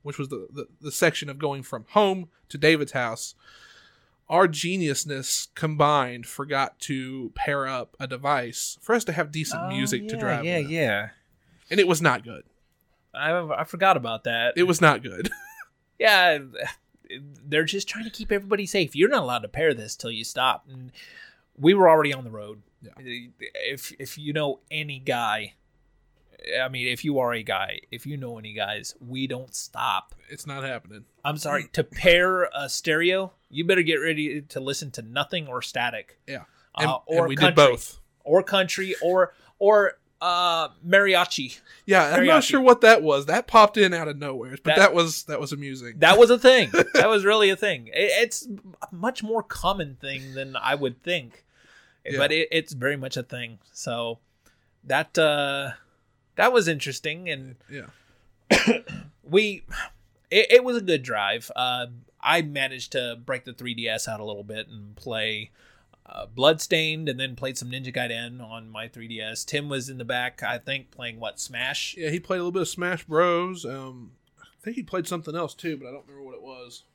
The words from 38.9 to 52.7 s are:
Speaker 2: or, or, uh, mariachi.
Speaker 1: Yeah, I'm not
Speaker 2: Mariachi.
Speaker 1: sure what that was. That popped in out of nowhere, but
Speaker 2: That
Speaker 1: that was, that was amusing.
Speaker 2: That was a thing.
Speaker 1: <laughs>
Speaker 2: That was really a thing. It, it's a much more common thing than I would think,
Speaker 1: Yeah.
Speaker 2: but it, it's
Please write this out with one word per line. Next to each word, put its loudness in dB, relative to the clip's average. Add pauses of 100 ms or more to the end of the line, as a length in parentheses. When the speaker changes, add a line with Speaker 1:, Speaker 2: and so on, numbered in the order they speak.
Speaker 2:
or, 2 (260)
or, 6 (320)
uh, 0 (180)
mariachi. 2 (260)
Speaker 1:
Yeah, 6 (100)
I'm 6
not 8
Speaker 2:
Mariachi. -2
Speaker 1:
sure 4
what 10
that 8
was. 2
That 0
popped 8
in 4
out -4
of -6
nowhere, -10
but -16
Speaker 2:
That 4
Speaker 1:
that 8
was, 2
that -6
was -6
amusing. -12
Speaker 2:
That 10
was 12
a 6
thing. 8 (100)
Speaker 1:
<laughs> 0
Speaker 2:
That 6
was 2
really 6
a 0
thing. -4
It, -16
it's 0
a -16
much -4
more -4
common -6
thing -10
than -10
I -2
would -4
think, -8 (600)
Speaker 1:
Yeah. -4
Speaker 2:
but 2
it, 0
it's -2